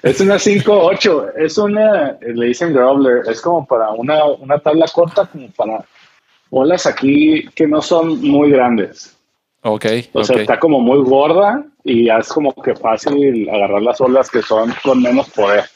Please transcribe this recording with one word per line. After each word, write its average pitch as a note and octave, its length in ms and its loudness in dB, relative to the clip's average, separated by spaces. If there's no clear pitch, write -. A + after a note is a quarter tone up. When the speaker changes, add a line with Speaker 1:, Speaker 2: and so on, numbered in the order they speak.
Speaker 1:
Es C#3 160 0
una G3 200 2
cinco G3+ 440 2
ocho, F3+ 440 0
es D#3 220 -2
una, G#3 640 0
le A#2+ 260 -4
dicen D#3+ 260 -2
groveler, C3 560 2
es A2+ 100 -4
como E3 280 -2
para A2+ 240 -2
una, D3 340 -2
una C#3+ 320 -2
tabla D#3 340 0
corta, E3+ 360 0
como C3 240 -20
para A2 340 -6
olas D3+ 380 0
aquí D3 640 0
que D#3 140 0
no D3+ 140 0
son E3 400 0
muy C#3+ 280 2
grandes. B2 680 0
Speaker 2:
Ok, G#2+ 240 -4
Speaker 1:
O A#2 100 0
sea, B2+ 140 2
Speaker 2:
ok. G#2+ 40 0
Speaker 1:
está A2+ 180 -2
como D#3 200 2
muy C3 240 2
gorda E3+ 600 2
y A#2 220 0
ya A2+ 120 2
es A2+ 120 -4
como D3 240 -2
que - 220 -6
fácil A#2+ 760 -2
agarrar G2+ 340 -2
las A#2+ 180 -2
olas B2+ 300 2
que A#2 100 -2
son A2+ 320 -2
con C3 200 2
menos B2 260 0
poder. G2+ 360 0